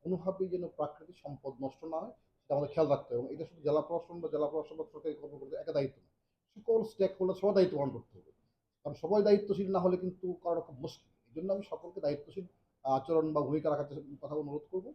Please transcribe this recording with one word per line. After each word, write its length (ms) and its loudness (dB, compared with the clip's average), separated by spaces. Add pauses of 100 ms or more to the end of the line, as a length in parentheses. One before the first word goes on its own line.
কোনোভাবেই 500 0
যেন 100 -2 (140)
প্রাকৃতিক 480 -6
সম্পদ 280 -8 (100)
নষ্ট 180 -6 (120)
না 100 -2
হয় 100 -12 (280)
সেটা 140 -2
আমাদের 180 0
খেয়াল 200 4
রাখতে 180 -2
হবে। 60 -2
এবং 160 -2
এটা 160 -8
শুধু 180 -20
জেলা 200 4
প্রশাসন 360 -6
বা 100 -4
জেলা 180 0
প্রশাসন 280 -4
বা 120 -4
সরকারি 300 -6
কর্মকর্তাদের 400 -12
একা 160 -8
দায়িত্ব 260 -2
নয়, 80 -20 (440)
সকল 240 2 (120)
স্টেক 260 2
হোল্ডার 240 0
সবার 160 4
দায়িত্ব 220 6
পালন 160 0
করতে 220 -14
হবে, 140 -20 (500)
কারণ 220 -6
সবাই 240 6
দায়িত্বশীল 480 4
না 100 4
হলে 180 4
কিন্তু 240 -4 (160)
করাটা 240 0
খুব 160 -16
মুশকিল। 260 -10 (180)
এই 80 -20
জন্য 200 -4
আমি 160 -6
সকলকে 340 -10
দায়িত্বশীল 400 -2 (520)
আচরণ 280 4 (100)
বা 120 4
ভূমিকা 220 2
রাখার 200 0
জন্য 120 -10 (220)
কথা 200 -6
অনুরোধ 280 -6
করবো। 240 -4